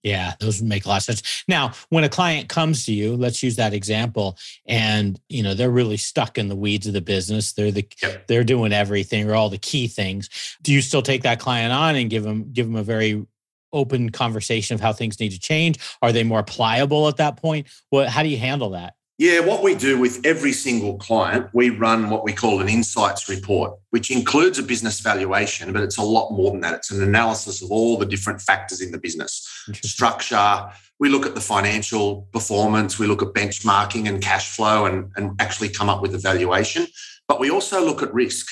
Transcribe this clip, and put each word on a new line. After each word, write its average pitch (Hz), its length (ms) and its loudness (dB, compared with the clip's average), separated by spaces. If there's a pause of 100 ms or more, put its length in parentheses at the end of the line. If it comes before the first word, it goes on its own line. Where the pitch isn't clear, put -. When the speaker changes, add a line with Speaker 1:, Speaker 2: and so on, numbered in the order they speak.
Speaker 1:
Yeah, 92 360 -2
those 107 220 -2
make 107 240 0
a - 60 -6
lot 98 80 4
of 95 40 -2
sense. - 460 -6
Now, 147 240 0 (160)
when 160 160 4
a 143 60 2
client 160 400 0
comes 160 340 0
to 113 80 -2
you, 107 240 0
let's 123 260 -2
use 120 140 0
that 110 160 0
example, 104 640 -2 (300)
and, 107 520 0 (120)
you 127 120 -2
know, 98 120 0
they're 123 160 2
really 120 260 2
stuck - 400 -2
in 104 120 -2
the 98 80 -4
weeds 101 300 -2
of 107 60 -4
the 98 80 0
business. 101 540 -2
They're 104 180 0
the, 101 160 -2 (140)
Speaker 2:
Yep. - 240 -6
Speaker 1:
they're 120 180 4
doing 113 300 2
everything 104 560 0
or 107 40 2
all 110 140 4
the 98 80 -6
key 123 320 -4
things. 98 400 -6 (320)
Do 147 140 2
you 139 80 4
still 135 180 0
take 127 220 -2
that 120 180 2
client 120 320 0
on 151 240 2
and 120 140 0
give 110 120 -2
them, 107 300 -4
give 117 140 0
them 113 100 -4
a 110 60 -2
very 107 420 0 (480)
open 131 380 0
conversation 113 640 -2
of 95 80 -4
how 110 100 2
things 110 280 -6
need 107 120 -2
to 92 80 -12
change? 160 380 0 (240)
Are 120 100 4
they 113 100 4
more 113 200 2
pliable 139 640 2
at 147 80 0
that 147 220 0
point? 156 280 -2 (220)
What, 139 220 4
how 123 120 2
do 156 60 2
you 143 80 0
handle 127 340 -2
that? 87 260 -10 (200)
Speaker 2:
Yeah, 170 240 6
what 185 220 2
we 196 140 4
do 135 200 2
with 123 300 2
every 139 260 4
single 104 460 -2
client, 107 540 0
we 123 180 6
run 113 400 2
what 110 140 0
we 113 80 -2
call 104 280 2
an 95 80 0
insights 110 600 0
report, 95 500 -2 (120)
which 117 200 0
includes 139 480 4
a 139 60 -4
business 117 340 -2
valuation, 98 720 0
but 104 120 0
it's 98 140 -6
a 110 40 -2
lot 110 300 2
more 98 180 2
than 95 120 -4
that. 82 120 -2
It's - 160 -10
an 98 100 -4
analysis 107 640 2
of 92 80 -12
all 113 260 2
the 101 100 0
different 101 340 -4
factors - 400 -2
in 92 100 -8
the 82 80 -10
business. - 500 -10 (200)
Speaker 1:
Interesting. - 200 -8
Speaker 2:
Structure, 104 800 2 (300)
we 143 120 2
look 135 160 2
at 110 100 -6
the 107 40 -6
financial 104 840 0 (100)
performance, 107 640 0
we 107 80 2
look 101 160 2
at - 60 0
benchmarking 104 800 0
and 98 120 -2
cash 95 300 -2
flow 107 360 2
and, 95 280 -2
and 98 260 -6
actually - 280 -2
come 101 200 -2
up 98 140 0
with 92 140 -2
a - 20 -6
valuation. 92 720 0 (400)
But 127 100 2
we 131 140 2
also 190 320 0
look 151 180 0
at 135 100 -4
risk. - 400 -2